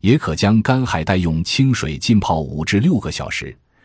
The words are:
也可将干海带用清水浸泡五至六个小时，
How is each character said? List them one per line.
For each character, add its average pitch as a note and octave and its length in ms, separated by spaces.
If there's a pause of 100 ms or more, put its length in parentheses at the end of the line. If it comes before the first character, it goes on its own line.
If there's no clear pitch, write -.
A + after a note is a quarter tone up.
也 A2+ 160
可 E2 180
将 G#2+ 260
干 C3 240
海 E2 160
带 F#2+ 140
用 E2 300
清 C3+ 280
水 D2+ 240
浸 A2 220
泡 E2+ 220
五 D2+ 240
至 G2+ 160
六 D3+ 180
个 - 100
小 - 200
时， - 280 (280)